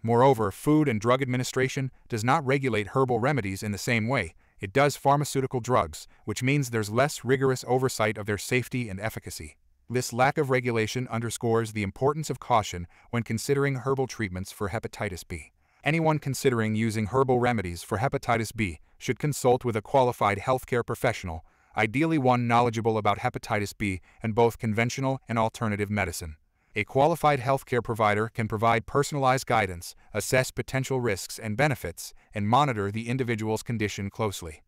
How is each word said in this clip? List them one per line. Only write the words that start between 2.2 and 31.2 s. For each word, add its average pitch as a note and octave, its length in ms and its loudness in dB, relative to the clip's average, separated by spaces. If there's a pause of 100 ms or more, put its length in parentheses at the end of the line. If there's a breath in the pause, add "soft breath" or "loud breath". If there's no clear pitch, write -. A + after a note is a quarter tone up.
not C#3 220 2
regulate B2 420 0
herbal B2+ 320 2
remedies G#2+ 420 0
in G#2 120 -4
the G2 40 -6
same A2+ 300 0
way A#2 260 -2 (260)
it G2 140 -8
does C#3 220 4
pharmaceutical C#3 640 0
drugs, G#2+ 480 0 (160 soft breath)
which G#2+ 180 -6
means C3+ 280 0
there's A2 200 -2
less B2+ 360 0
rigorous C3 420 2
oversight A#2+ 500 0
of G#2 80 -8
their G#2 120 -2
safety B2 520 -4
and F#2+ 100 -8
efficacy. G2 580 -10 (320)
This A#2+ 240 -2
lack B2+ 240 2
of D3 120 0
regulation B2 600 0
underscores A2+ 640 0
the G#2+ 100 -2
importance C#3+ 460 -2
of C3 100 -6
caution G2+ 480 -2 (240 soft breath)
when A#2+ 120 -2
considering C#3 520 0
herbal C3 320 0
treatments F#2 440 -6
for G2+ 180 -6
hepatitis G#2 580 -6
B. D#2+ 240 -12 (320)
Anyone D#3 360 2
considering A#2 540 0
using A2 340 0
herbal B2+ 320 2
remedies G#2 440 0
for G#2+ 160 -2
hepatitis A#2 560 -2
B G2 240 -2 (180)
should - 220 -4
consult D3 460 2
with A2+ 100 -2
a G#2+ 60 0
qualified A#2+ 580 2
healthcare A2+ 460 -2
professional, G2+ 580 -4 (340 soft breath)
ideally C3 400 2
one B2 300 4
knowledgeable A#2 500 2
about G#2 220 2
hepatitis G#2+ 580 -4
B G2 240 -2 (220 soft breath)
and A2 120 -2
both A#2 220 4
conventional A#2+ 720 -2
and A#2 80 0
alternative G#2 520 0
medicine. F2 460 -4 (400)
A G#2+ 80 -2
qualified D3 560 2
healthcare B2 440 0
provider G#2+ 440 2
can A2+ 200 -4
provide A2+ 380 2
personalized C3+ 600 0
guidance, F#2+ 500 -2 (180 soft breath)
assess B2+ 380 0
potential C3 480 -4
risks A2+ 400 -4